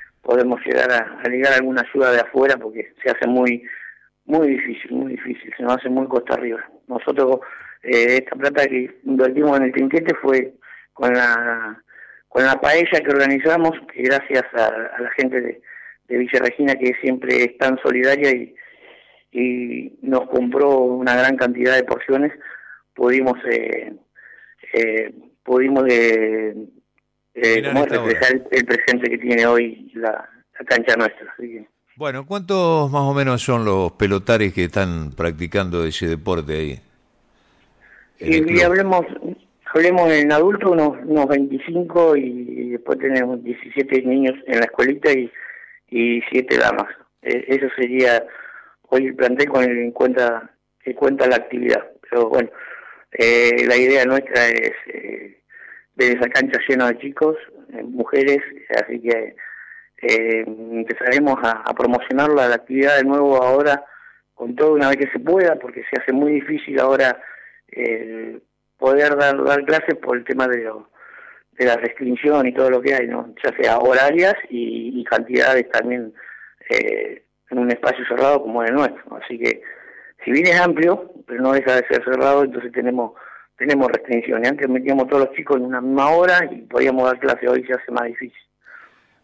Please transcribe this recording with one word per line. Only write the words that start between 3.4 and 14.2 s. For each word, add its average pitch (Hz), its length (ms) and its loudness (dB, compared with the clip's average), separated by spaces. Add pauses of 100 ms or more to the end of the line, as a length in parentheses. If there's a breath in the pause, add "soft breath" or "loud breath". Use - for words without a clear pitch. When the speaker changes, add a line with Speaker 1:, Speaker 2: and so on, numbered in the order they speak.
Speaker 1:
muy 156 220 4
difícil, 123 440 -4
muy 131 200 -4
difícil, 123 440 -12
se 127 60 -10
nos 123 160 0
hace 127 100 -8
muy 131 180 -2
costa 127 280 -2
arriba. 120 280 -6 (240)
Nosotros, 131 520 0 (440 loud breath)
eh, 123 360 2
esta 127 180 -6
plata 143 300 0
que 127 380 -4
invertimos 135 520 2
en 135 80 4
el 127 80 0
trinquete 151 440 0
fue 131 360 0 (400 loud breath)
con 123 220 0
la, 117 680 -2 (460 loud breath)
con 127 160 2
la 135 160 2
paella 160 420 2
que - 80 -2
organizamos, 139 600 2 (200)
que 127 120 -10
gracias 135 500 0